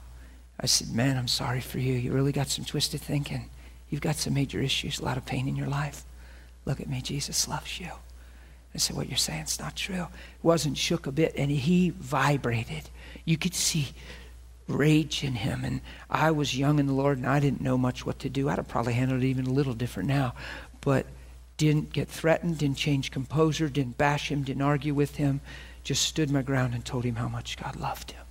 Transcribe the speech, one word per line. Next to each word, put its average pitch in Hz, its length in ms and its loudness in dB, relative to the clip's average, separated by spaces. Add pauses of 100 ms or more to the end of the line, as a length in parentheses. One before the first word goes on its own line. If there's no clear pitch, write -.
(580)
I - 60 -4
said, - 300 2
"Man, 131 240 2
I'm 123 100 -2
sorry 127 320 -2
for - 180 -6
you. 131 140 2
You 123 200 0
really 135 200 2
got 139 160 0
some - 160 -4
twisted - 380 -2
thinking. 143 480 -4 (400)
You've 147 100 -4
got 156 160 0
some - 160 -2
major 139 300 0
issues, 139 360 -2
a 160 60 -6
lot 131 140 0
of 127 80 -6
pain 127 200 -2
in 139 100 -2
your 139 120 -2
life. 143 360 -4 (600)
Look 139 160 -2
at 147 80 -6
me. 127 140 -4
Jesus - 440 -2
loves - 320 -8
you." 175 120 -10 (840)
I - 40 -6
said, - 180 0
"What 143 120 -4
you're 135 80 -6
saying's - 420 -2
not - 180 -8
true." 180 320 -4 (320)
He - 60 -4
wasn't 151 320 4
shook - 280 0
a 139 60 -4
bit, 151 240 2
and 139 140 2
he 170 400 4
vibrated. 135 1000 0 (340)
You 160 120 4
could 170 180 -2
see - 340 0 (760)
rage 151 580 4
in 135 100 0
him, 127 300 -2
and 131 160 -2 (300)
I 151 200 4
was 139 280 2
young 143 200 6
in 139 80 4
the 139 60 2
Lord, 135 260 4
and 123 80 -4
I 139 140 4
didn't 143 220 4
know 131 160 2
much 127 260 0
what - 160 -4
to 139 80 -4
do. 135 200 0
I'd - 100 0
have - 100 -4
probably 123 240 0
handled 127 300 2
it 131 40 4
even 131 200 0
a 131 60 0
little 135 220 2
different 120 340 -2
now, 135 260 2 (480)
but 135 240 4 (500)
didn't 151 360 4
get 139 160 -2
threatened, 165 500 2
didn't 143 180 2
change 139 340 2
composure, 156 580 2
didn't 127 300 0
bash 147 320 2
him, 143 120 0
didn't 135 200 -2
argue 147 320 2
with 143 220 2
him, 143 240 2 (420)
just - 200 0
stood 156 280 2
my 139 120 2
ground 127 320 2
and 120 100 -4
told 123 200 -2
him 120 120 0
how 123 120 -2
much 117 280 -6
God - 200 -10
loved - 360 -6
him. - 180 -16